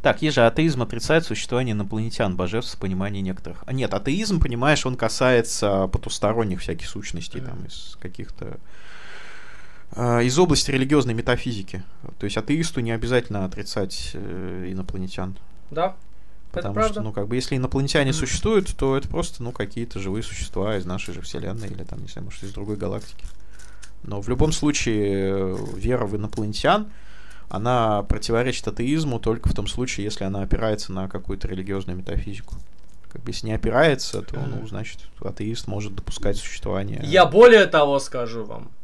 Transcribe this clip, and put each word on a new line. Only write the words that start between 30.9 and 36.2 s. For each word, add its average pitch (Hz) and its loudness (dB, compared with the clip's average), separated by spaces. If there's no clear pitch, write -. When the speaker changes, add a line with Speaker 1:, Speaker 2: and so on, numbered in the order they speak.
Speaker 1:
на 95 -4
какую-то 98 -4
религиозную 95 -4
метафизику. 92 -4
Как - -8
бы, - -6
если - -6
не 110 -2
опирается, 127 2
то, - -6
ну, 117 -4
Speaker 2:
Мгм. 110 -6
Speaker 1:
значит, 101 -6
атеист 101 -4
может 101 -4
допускать - 0